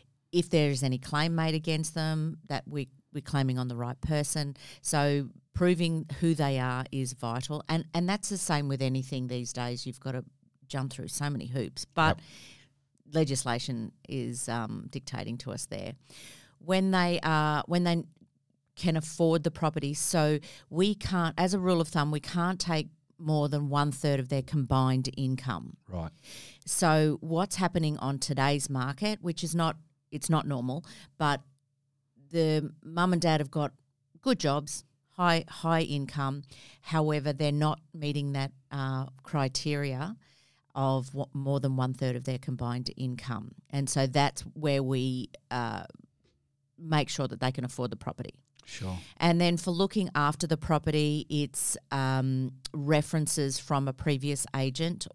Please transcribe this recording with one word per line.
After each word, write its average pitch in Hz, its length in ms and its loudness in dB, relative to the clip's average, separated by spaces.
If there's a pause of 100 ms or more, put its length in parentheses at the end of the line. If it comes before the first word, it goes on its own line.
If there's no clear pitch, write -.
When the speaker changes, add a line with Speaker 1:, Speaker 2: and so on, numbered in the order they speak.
(320)
Speaker 1:
if 175 180 2
there 151 200 6
is 135 120 -2
any 127 160 2
claim 151 380 0
made 160 180 2
against 160 400 -2
them, 156 440 -2 (100)
that 139 180 -2
we, 143 220 -4 (240)
we're 143 80 -6
claiming 135 360 0
on 127 120 -2
the 123 80 -6
right 120 240 -6
person. 147 560 -2 (260)
So 143 460 2 (240)
proving 170 540 2 (120)
who 165 160 4
they 139 240 2
are 127 320 0
is 131 220 -2
vital. 123 560 -4
And, 160 160 0 (100)
and 175 140 2
that's 202 220 -2
the 208 60 -4
same 147 300 0
with 135 160 0
anything 131 460 -2
these 123 240 -6
days. 123 340 -6
You've 127 140 -10
gotta 127 240 -6 (420)
jump 135 260 -6
through - 140 -10
so 143 240 -4
many 139 160 -4
hoops. 123 380 -4
But 165 320 2
Speaker 2:
Yep. - 1000 -18
Speaker 1:
legislation 127 760 0 (160)
is, 120 400 -6
um, 113 420 -4
dictating 120 480 -8
to - 140 -8
us - 140 -8
there. 98 260 -8 (680)
When 190 320 2
they 175 320 4
are, 151 460 2
when 175 160 2
they 170 180 4 (720)
can 165 220 2
afford 160 480 2
the 165 80 0
property, 147 420 0
so 151 460 2 (280)
we 196 280 2
can't, 170 420 0
as 180 160 4
a 202 60 2
rule 180 200 4
of 160 60 2
thumb, 151 240 2
we 151 80 0
can't 175 400 0
take 160 300 0 (320)
more 151 280 2
than 147 200 0
one 143 240 2
third 139 260 2
of 127 120 -2
their 135 120 0
combined 131 760 2
income. 127 600 -4 (120)
Speaker 2:
Right. 85 220 -6 (560)
Speaker 1:
So 156 540 4
what's 165 340 -2
happening 170 440 0
on 135 200 -2
today's 139 500 0
market, 139 540 -2
which 170 220 -4
is 156 100 -2
not, 165 220 2 (340)
it's 147 200 -4
not 160 160 2
normal, 131 380 -4 (340)
but 143 220 2 (880)
the 156 420 2 (120)
mum 175 280 2
and 170 80 2
dad 156 200 4
have 139 100 -4
got 147 220 -2 (480)
good 262 180 2
jobs, 147 460 -2 (260)
high, 170 380 2
high 165 320 0
income. 139 640 -2 (400)
However, 151 500 2
they're 147 180 0
not 151 300 2 (120)
meeting 147 400 -2
that, 139 200 -2 (180)
uh, 135 360 -2 (180)
criteria 143 920 -2 (600)
of 135 380 2
what, 139 200 -6
more 139 240 0
than 135 180 0
one 127 180 0
third 127 200 -2
of 123 100 -6
their 131 140 -4
combined 123 580 -4
income. 123 600 -6 (140)
And 139 200 -2
so 135 160 4
that's 139 360 2 (120)
where 143 300 2
we, 127 460 -2 (200)
uh, 113 340 -2 (960)
make 156 300 2
sure 139 180 -2
that 107 140 -6
they 127 100 2
can 127 140 -2
afford 123 260 -4
the 107 60 -8
property. - 380 -10 (320)
Speaker 2:
Sure. 92 300 -6 (200)
Speaker 1:
And 170 240 4
then 175 160 4
for 175 160 -2
looking 185 420 0
after 147 320 2
the 160 100 2
property, 151 720 2
it's, - 480 -2 (140)
um, 131 640 2 (200)
references 147 840 2
from 139 300 0
a 131 40 -2
previous 143 540 0 (100)
agent 135 580 -2